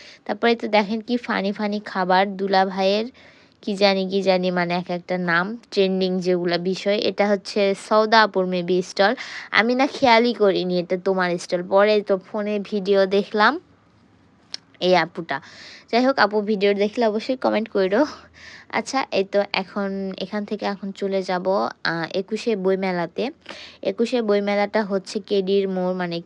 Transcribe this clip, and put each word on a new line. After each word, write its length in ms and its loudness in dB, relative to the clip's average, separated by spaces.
তারপরে 300 0
তো 140 -8
দেখেন 320 0
কি 160 -4
ফানি 360 -2
ফানি 320 -4
খাবার, 520 0
দুলা 280 2
ভাইয়ের 420 0
কি 140 -4
জানি, 320 2
কি 140 -2
জানি, 280 2
মানে 240 -2
এক 160 -4
একটা 280 -4
নাম, 400 0
ট্রেন্ডিং 500 0
যেগুলা 380 0
বিষয়। 400 -2
এটা 300 0
হচ্ছে 460 0
সৌদা 480 2
আপুর 220 2
maybe 380 0
স্টল। 320 2
আমি 240 4
না 120 2
খেয়ালই 480 4
করিনি 440 2
এটা 260 -2
তোমার 340 0
স্টল, 240 -4
পরে 400 4
তো 160 0
ফোনে 400 -6
ভিডিও 480 2
দেখলাম 540 2
এই 160 4
আপুটা। 440 -2
যাই 120 4
হোক, 140 2
আপু 220 2
ভিডিও 340 2
দেখলে 320 0
অবশ্যই 300 -2
কমেন্ট 320 0
কইরো। 380 2
আচ্ছা, 420 -4
এই 140 0
তো 180 0
এখন 640 -4
এখান 260 -8
থেকে 220 -6
এখন 260 -6
চলে 300 -4
যাব, 260 -2
আহ, 640 -2
একুশে 420 -2
বইমেলাতে। 720 -2
একুশে 400 -2
বইমেলাটা 600 0
হচ্ছে 380 -4
কেডির 480 0
মোড়, 260 -2
মানে 320 -4